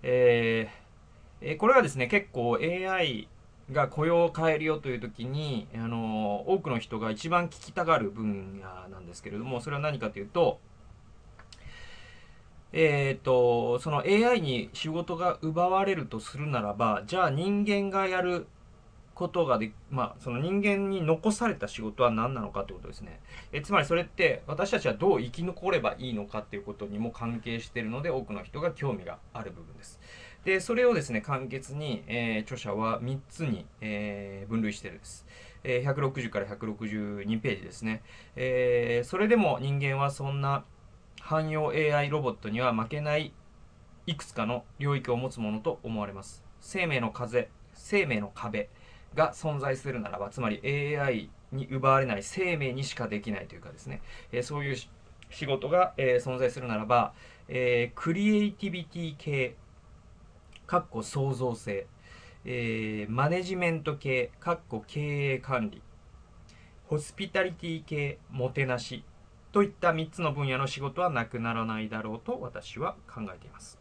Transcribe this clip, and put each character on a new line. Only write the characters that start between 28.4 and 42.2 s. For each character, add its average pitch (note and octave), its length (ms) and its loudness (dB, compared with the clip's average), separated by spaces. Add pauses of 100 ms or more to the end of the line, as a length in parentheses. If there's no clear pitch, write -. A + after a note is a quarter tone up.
人 - 160 -10
が E3 120 -2
興 C3+ 220 -4
味 F#2 120 -8
が E2+ 140 -10 (120)
あ A2+ 120 -10
る G2 80 -10
部 E2 100 -16
分 - 160 -18
で - 60 -18
す。 - 160 -18 (460)
で、 F#3+ 140 4
そ F#3 140 -2
れ B3 140 6
を A#3+ 80 6
で D#3 80 2
す C3+ 80 -6
ね、 A2 100 0
簡 C3 240 -2
潔 C3+ 300 -8
に、 C#3+ 320 -4
え A2+ 320 0
ー、 - 20 -4
著 B2 160 -6
者 G#2 160 -4
は A2 280 0
三 C3+ 280 -4
つ - 160 -6
に、 G2+ 220 -2 (140)
え G2+ 640 -6
ー、 - 20 -12
分 A2+ 140 0
類 G#2 100 0
し - 80 -10
て G2 80 -10
る E2+ 60 -14
ん - 20 -16
で - 80 -20
す。 - 220 -18 (360)
え B2+ 140 0
ー、 B2 60 0
百 C#3 180 0
六 C3+ 180 0
十 A#2 120 -4
か G#2+ 80 -2
ら G2 80 -4
百 G#2 180 -8
六 A2 220 -4
十 G#2 400 -4
二 A2 100 0
ペ A2 120 0
ー G#2 80 -2
ジ F#2 40 -12
で F2+ 100 -14
す - 120 -14
ね。 A3 180 -2 (340)
え B2 720 4
ー、 - 20 -14
そ - 120 -2
れ G#3+ 80 6
で A3+ 80 8
も E3+ 260 4
人 C#3 180 0
間 C3+ 180 0
は C#3 120 2
そ C#3 220 -6
ん C#3 100 -2
な C#3 240 0 (560)
汎 D#3 300 0
用 D3+ 200 0
エ D3+ 200 2
ー D3 40 2
ア D3 60 4
イ C#3+ 80 0
ロ D3+ 100 0